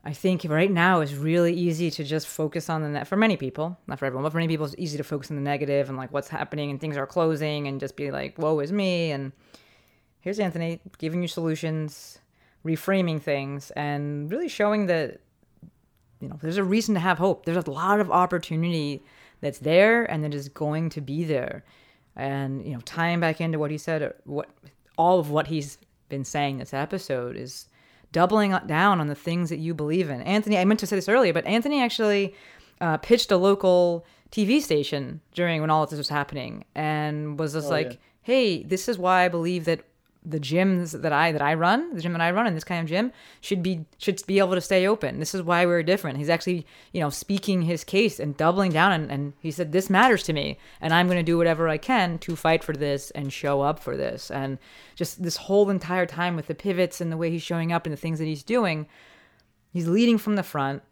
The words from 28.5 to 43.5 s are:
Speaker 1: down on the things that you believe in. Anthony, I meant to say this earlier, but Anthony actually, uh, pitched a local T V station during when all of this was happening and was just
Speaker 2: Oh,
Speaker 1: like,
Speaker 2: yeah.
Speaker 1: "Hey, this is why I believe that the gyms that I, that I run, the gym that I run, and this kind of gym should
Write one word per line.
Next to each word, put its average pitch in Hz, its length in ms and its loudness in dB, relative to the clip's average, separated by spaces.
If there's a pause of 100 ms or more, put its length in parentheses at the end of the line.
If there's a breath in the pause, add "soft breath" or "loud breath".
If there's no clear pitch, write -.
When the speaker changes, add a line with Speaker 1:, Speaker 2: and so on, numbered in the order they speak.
Speaker 1:
down 175 340 4
on 147 60 0
the 147 80 -4
things 170 340 -2
that 165 80 -4
you 160 160 -4
believe 156 360 0
in. 123 120 -6
Anthony, 208 360 0
I 185 80 4
meant 214 160 4
to 190 60 -4
say 208 80 -2
this 190 140 -2
earlier, 220 240 6
but 165 140 0
Anthony 254 340 2
actually, 208 540 0 (440 loud breath)
uh, 160 180 0
pitched - 340 2
a 190 60 6
local 180 680 4 (240 soft breath)
T 214 160 0
V 269 160 4
station 147 580 -2 (140)
during 170 280 0
when 156 100 0
all 156 120 4
of 147 60 -2
this 151 80 -8
was 147 120 -4
happening 135 540 -4 (120)
and 151 640 -2
was 151 140 -2
just 151 140 -4
Speaker 2:
Oh, 139 40 -2
Speaker 1:
like, 151 220 0
Speaker 2:
yeah. - 40 -16 (240 soft breath)
Speaker 1:
"Hey, 226 420 2
this 185 240 -2
is 214 120 -2
why 180 260 4
I 180 40 2
believe 170 360 -2
that 165 180 0 (420)
the 156 140 -4
gyms 170 640 0
that 156 100 0
I, 156 220 4
that 147 80 0
I 147 120 2
run, 226 400 2
the 170 80 -6
gym 175 120 -2
that 165 80 -2
I 170 100 2
run, 220 160 2
and 175 80 0
this 156 80 -6
kind 175 180 -6
of 160 60 -4
gym 208 240 0 (300 loud breath)
should 185 200 -2